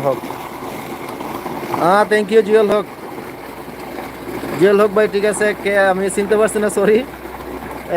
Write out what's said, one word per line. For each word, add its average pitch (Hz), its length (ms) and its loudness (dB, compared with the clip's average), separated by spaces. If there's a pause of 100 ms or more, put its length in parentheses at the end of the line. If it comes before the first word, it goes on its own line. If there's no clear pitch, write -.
হক, 131 140 2 (1600)
হ্যাঁ, 190 300 6
thank 214 240 2
you 226 140 8
জুয়েল 214 240 6
হক, 208 140 0 (1700)
জুয়েল 196 220 6
হক 214 160 4
ভাই, 214 180 4
ঠিক 202 180 2
আছে। 208 140 0 (160)
কে, 202 100 0 (200)
আমি 190 120 0 (120)
চিনতে 202 240 2
পারছি 214 240 2
না, 208 40 2 (100)
সরি। 208 200 6 (1000)